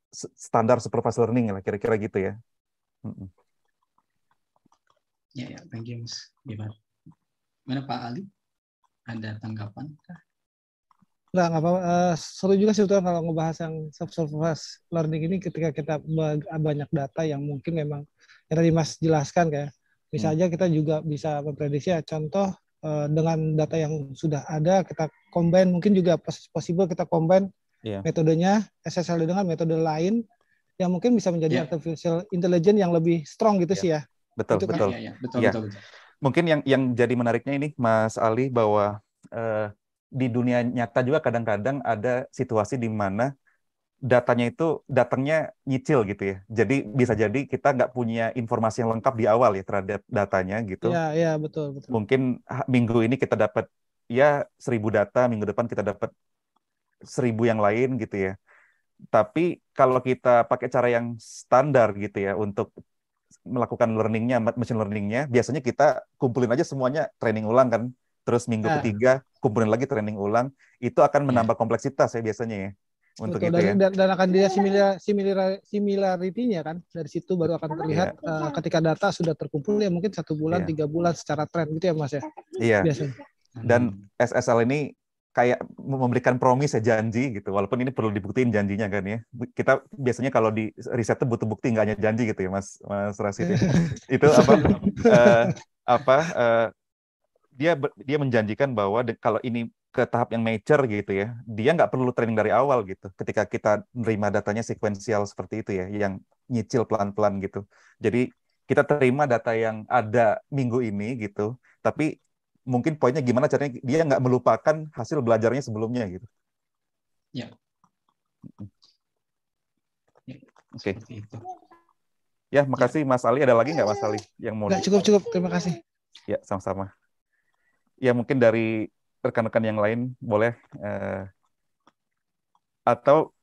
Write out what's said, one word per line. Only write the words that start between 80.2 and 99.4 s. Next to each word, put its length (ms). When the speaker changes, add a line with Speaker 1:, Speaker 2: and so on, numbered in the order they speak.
Speaker 3:
bulan, 240
Speaker 1:
Iya. 80
Speaker 3:
tiga 160
bulan 280
secara 320
tren 260
gitu 180
ya 80
Mas 160
ya. 80
Speaker 1:
Iya. 280
Speaker 3:
Biasanya. 300
Speaker 1:
Dan 320
Speaker 2:
Hmm. 320
Speaker 1:
S 160
S 160
L 120
ini 280
kayak 320
mem-, 200
memberikan 360
promise 400
ya, 40
janji 480
gitu. 120
Walaupun 280
ini 80
perlu 240
dibuktiin 400
janjinya 320
kan 160
ya. 160
Bu-, 160
kita 400
biasanya 400
kalau 240
di 160
riset 240
tuh 80
butuh 240
bukti, 240
nggak 160
hanya 80
janji 320
gitu 160
ya 80
Mas, 320
Mas 320
Rasid 320
ya. 80
Speaker 3:
<laughs> 560
Speaker 1:
Itu 160
apa, 240
eh, 340
apa, 280
eh, 300
dia 160
ber-, 240
dia 240
menjanjikan 560
bahwa 240
de-, 160
kalau 240